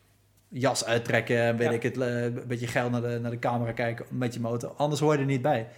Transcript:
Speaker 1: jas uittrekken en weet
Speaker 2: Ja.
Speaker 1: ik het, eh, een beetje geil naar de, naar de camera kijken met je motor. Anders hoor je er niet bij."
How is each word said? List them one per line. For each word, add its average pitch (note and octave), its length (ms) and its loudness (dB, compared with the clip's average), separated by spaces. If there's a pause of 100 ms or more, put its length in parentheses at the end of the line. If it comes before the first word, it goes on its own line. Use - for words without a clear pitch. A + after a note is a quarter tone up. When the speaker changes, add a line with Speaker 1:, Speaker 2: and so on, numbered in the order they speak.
(480)
Speaker 1:
jas B2 360 0
uittrekken A#2 580 2
en A#2 140 2
weet A#2+ 120 2
Speaker 2:
Ja. A#2+ 60 2
Speaker 1:
ik A2+ 80 -2
het, B2 160 -2
eh, A#2+ 260 -2
een A#2+ 220 -4
beetje A#2+ 200 -4
geil B2 240 0
naar A#2+ 100 0
de, A#2+ 220 -2
naar A#2+ 80 -4
de A#2+ 80 -6
camera A#2+ 340 0
kijken A#2 360 -4
met B2 260 -2
je A#2+ 60 -6
motor. A#2 360 -4
Anders D3 240 0
hoor D3+ 120 6
je D3 60 4
er C3+ 60 0
niet C3+ 180 0
bij." C3+ 180 2 (180)